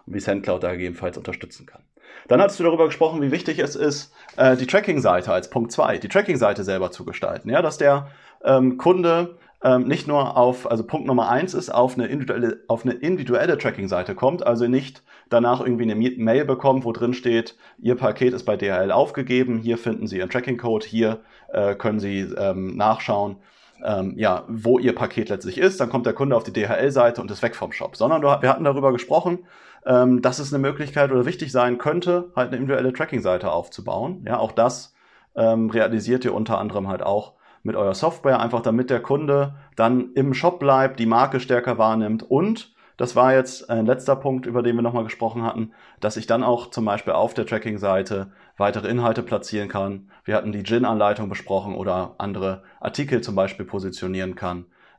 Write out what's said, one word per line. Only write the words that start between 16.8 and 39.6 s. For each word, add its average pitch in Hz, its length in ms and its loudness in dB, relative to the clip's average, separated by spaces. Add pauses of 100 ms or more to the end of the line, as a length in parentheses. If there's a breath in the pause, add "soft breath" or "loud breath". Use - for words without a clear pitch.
wo 117 80 -4
drin 120 220 -2
steht, 120 420 -2 (240 soft breath)
„Ihr 120 160 0
Paket 123 380 2
ist 95 100 -8
bei 104 140 0
D 98 140 -2
H 92 60 0
L 98 140 2
aufgegeben, 123 680 0
hier 117 180 -2
finden 110 280 -6
Sie 98 120 -6
Ihren 92 120 -4
Tracking-Code, 120 560 -2
hier, 110 360 0 (320 loud breath)
äh, 101 220 0
können 107 240 -2
Sie, 98 200 -4
ähm, 95 560 -4
nachschauen, 104 640 0 (460 soft breath)
ähm, 98 340 -4
ja, 95 300 0
wo 113 320 2
Ihr 123 140 2
Paket 110 360 -4
letztlich 95 280 -6
ist.“ 190 220 2
Dann 123 100 -2
kommt 123 160 -2
der 127 80 0
Kunde 139 220 0
auf 113 80 2
die 107 100 -12
D-H-L-Seite 120 680 2
und 98 100 -8
ist 101 100 -12
weg 117 140 -2
vom - 160 -8
Shop. - 240 -10
Sondern 147 260 2
du, 147 60 2
wir 131 220 4
hatten 160 160 2
darüber 139 260 2
gesprochen, 165 480 0 (460 loud breath)
ähm, 127 360 4
dass 127 180 0
es 139 140 -8
eine 139 80 0
Möglichkeit 139 500 0
oder 123 140 2
wichtig 156 260 -6
sein 123 260 2
könnte, 175 600 0
halt 127 120 0
eine 131 80 -4
individuelle 127 360 0
Tracking-Seite 98 580 -2
aufzubauen. 110 720 -6
Ja, 110 140 -2
auch 110 140 -2
das, - 420 0 (400 soft breath)
ähm, 113 340 2
realisiert 113 540 0
ihr 104 100 0
unter 110 240 -2
anderem 101 300 -4
halt 95 160 -4
auch 104 300 -2 (300 soft breath)
mit 110 120 -4
eurer 98 180 0
Software, 127 460 0
einfach 117 220 -2
damit 123 280 0
der 123 120 0
Kunde 143 540 0 (200 loud breath)